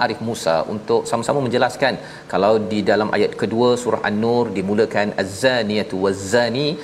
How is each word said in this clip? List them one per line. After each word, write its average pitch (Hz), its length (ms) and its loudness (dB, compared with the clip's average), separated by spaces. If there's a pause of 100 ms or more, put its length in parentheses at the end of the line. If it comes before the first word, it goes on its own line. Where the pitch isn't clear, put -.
Arif 113 140 -4 (100)
Musa 82 260 0 (200)
untuk 113 340 0
sama-sama 120 380 -2
menjelaskan, 123 520 0 (340)
kalau 98 200 4 (180)
di 107 80 -2 (120)
dalam 104 260 2
ayat 104 240 2
kedua 117 280 2 (120)
surah 113 200 -2 (100)
An-Nur 117 340 2 (140)
dimulakan 104 520 0 (120)
"Az-zaniyatu 104 840 0
waz-zani", 113 600 0 (160)